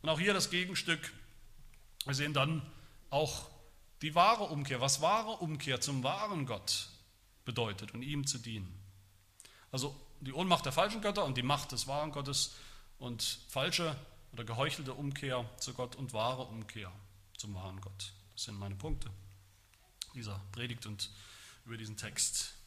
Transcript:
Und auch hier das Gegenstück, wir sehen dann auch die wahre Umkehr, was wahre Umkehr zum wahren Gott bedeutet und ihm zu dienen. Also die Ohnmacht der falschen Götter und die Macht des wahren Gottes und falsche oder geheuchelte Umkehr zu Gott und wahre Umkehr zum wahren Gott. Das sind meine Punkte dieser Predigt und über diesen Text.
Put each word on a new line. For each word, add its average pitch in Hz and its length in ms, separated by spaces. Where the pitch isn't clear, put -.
Und 151 80
auch 156 100
hier 196 140
das 185 160
Gegenstück, 175 640
wir 139 100
sehen 147 180
dann 143 280
auch - 400
die 151 140
wahre 208 300
Umkehr, 139 340
was 139 220
wahre 214 360
Umkehr 143 440
zum 135 220
wahren 180 420
Gott - 440
bedeutet 107 480
und 117 100
ihm 143 240
zu 131 100
dienen. 107 360
Also 139 240
die 135 120
Ohnmacht 170 320
der 135 60
falschen 208 300
Götter 202 240
und 131 120
die 123 60
Macht 143 280
des 127 160
wahren 147 240
Gottes 139 440
und 120 400
falsche 160 460
oder 117 100
geheuchelte 127 500
Umkehr 135 640
zu - 160
Gott 123 220
und 120 180
wahre 123 300
Umkehr 107 480
zum 101 180
wahren 95 260
Gott. 98 320
Das - 120
sind 104 140
meine 98 160
Punkte 139 340
dieser 107 260
Predigt 120 340
und 104 240
über 113 120
diesen 107 200
Text. - 560